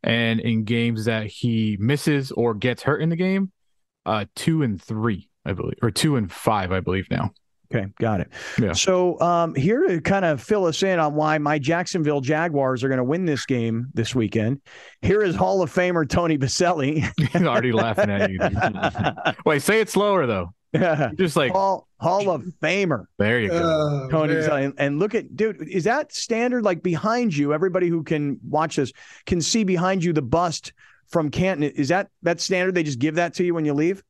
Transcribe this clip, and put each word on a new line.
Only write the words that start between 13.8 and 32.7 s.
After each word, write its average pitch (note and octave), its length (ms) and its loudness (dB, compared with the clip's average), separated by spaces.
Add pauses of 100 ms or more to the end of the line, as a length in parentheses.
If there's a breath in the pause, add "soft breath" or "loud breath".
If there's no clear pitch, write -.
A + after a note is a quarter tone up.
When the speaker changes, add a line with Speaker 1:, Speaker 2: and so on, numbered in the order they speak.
Speaker 2:
this A2+ 200 -2
weekend, A2+ 480 0 (400 loud breath)
here G#3 220 4
is F#3 120 0
Hall F#3+ 260 2
of D#3+ 120 -2
Famer F3+ 340 2
Tony E3 300 2
Baselli. C#3+ 800 0
Speaker 1:
<laughs> D3+ 140 0
He's F3 120 2
already B2 280 2
laughing A2 400 2
at G2+ 180 0
you, F#2 100 -4
dude. - 1000 -2
Speaker 2:
<laughs> - 60 -6
Speaker 1:
Wait, D3 160 2
say G#3+ 180 2
it G#3+ 100 0
slower, F#3+ 380 2
though. F#2 260 -2 (200)
Speaker 2:
Yeah. D#3 340 2 (100)
Speaker 1:
You're F3+ 100 2
just D3 100 -2
like C3+ 160 2
Speaker 2:
Hall, F#3+ 340 0 (120)
Hall G3 300 0
of D3+ 140 -2 (180)
Famer. E3 440 0 (120)
Speaker 1:
There A2 240 2
you G2+ 80 0
go. E3+ 120 0
Speaker 3:
Oh, D3 480 0
Speaker 2:
Tony D#3 240 2
Speaker 3:
man. D#3+ 100 0
Speaker 2:
Baselli. C#3+ 220 0
And, C#3 120 -4
and C#3+ 220 0
look G#3 160 -2
at, F3+ 200 -4
dude, G#3+ 320 -2
is E3+ 180 -2
that C#4 280 -2
standard, A#3+ 500 -2
like, F#3 200 0
behind G3+ 520 0
you? D3 180 0
Everybody F3+ 340 0
who E3 160 0
can D3 340 -2 (100)
watch D#3 300 -2
this C3+ 140 0 (340 loud breath)
can F3+ 160 0
see A3+ 240 0
behind F#3 380 0
you F3 100 0
the D3+ 80 2
bust D#3+ 500 -2 (360 soft breath)
from D#3 220 0
Canton. D3+ 420 0
Is C#3+ 180 -2
that, F#3+ 200 0 (140)
that E3+ 180 0
standard? F#3 340 0